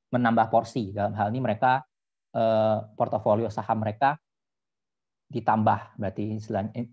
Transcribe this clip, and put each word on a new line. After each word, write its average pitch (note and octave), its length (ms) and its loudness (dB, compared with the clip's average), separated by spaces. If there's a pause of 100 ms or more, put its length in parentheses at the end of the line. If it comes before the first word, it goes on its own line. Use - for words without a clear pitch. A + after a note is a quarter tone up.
(160)
menambah A#2 320 4
porsi. A2 480 -2
Dalam G#2 160 -2
hal G#2 160 0
ini B2+ 160 -2
mereka, B2+ 400 0 (480)
eh, A2 460 2 (180)
portofolio A2 560 0
saham A2 320 -2
mereka C3+ 320 0 (1120)
ditambah, A2 720 0
berarti G#2+ 400 -4
istilahnya, G#2+ 320 -4
eh, A#2 200 -8